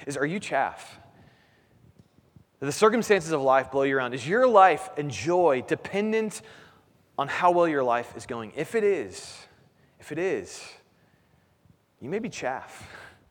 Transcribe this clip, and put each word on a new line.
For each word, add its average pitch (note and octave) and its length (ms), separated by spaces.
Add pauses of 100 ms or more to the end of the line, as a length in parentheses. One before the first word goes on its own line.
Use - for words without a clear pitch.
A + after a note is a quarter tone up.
is, C#3 80
"Are C3+ 100
you F#3+ 140
chaff?" C3 580 (1600)
Do C3+ 60
the C#3+ 60
circumstances G#3 580
of D3+ 100
life C3 300
blow C#3 120
you C#3 140
around? B2 180
Is B2+ 120
your A#3 200
life F#3+ 500
and D3 160
joy C#3+ 560
dependent G#3+ 720 (760)
on C#3 120
how F3+ 240
well F3 160
your C#3+ 160
life A#2+ 320
is A2+ 100
going? A#2 300
If - 180
it A3 80
is, D#3 640 (540)
if - 100
it D3+ 80
is, D3 420 (1400)
you A2+ 80
may F#3+ 100
be A3 100
chaff. - 600 (420)